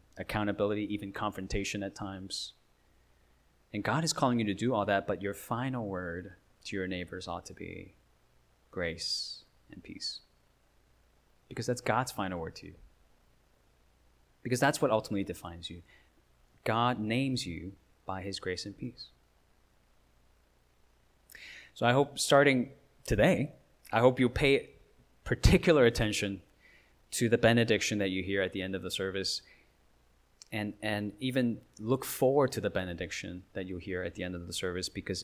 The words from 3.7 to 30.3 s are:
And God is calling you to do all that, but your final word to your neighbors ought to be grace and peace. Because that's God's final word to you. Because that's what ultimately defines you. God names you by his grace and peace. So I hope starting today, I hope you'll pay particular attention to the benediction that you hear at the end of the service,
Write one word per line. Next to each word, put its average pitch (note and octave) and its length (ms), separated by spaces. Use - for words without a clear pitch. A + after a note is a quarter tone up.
And G#2 100
God C#3 220
is D#3 80
calling B2 260
you A2+ 60
to G2+ 100
do A#2+ 200
all G#2 100
that, G2 220
but F#2+ 160
your G2+ 100
final A#2+ 540
word F2+ 480
to G2+ 100
your F#2 100
neighbors F2+ 400
ought F2 200
to F2 80
be F2 400
grace - 760
and - 100
peace. - 380
Because - 180
that's B2 140
God's A#2+ 320
final F#2 260
word E2 180
to E2+ 100
you. E2+ 80
Because A#2+ 180
that's C#3 220
what C3+ 80
ultimately G#2+ 340
defines E2+ 460
you. F2 100
God A#2+ 340
names A#2+ 480
you E2+ 260
by F#2+ 160
his F#2+ 180
grace F#2 280
and G2+ 100
peace. - 300
So - 140
I A#2+ 60
hope C#3 260
starting C#3 540
today, B2+ 460
I A2 100
hope B2+ 200
you'll B2 80
pay C#3 420
particular D#3+ 600
attention G#2+ 560
to A#2 180
the A#2 80
benediction A2+ 600
that G2 100
you F#2 140
hear G2 180
at F#2 140
the F#2+ 80
end F#2+ 120
of F#2 60
the F#2 100
service, F#2+ 520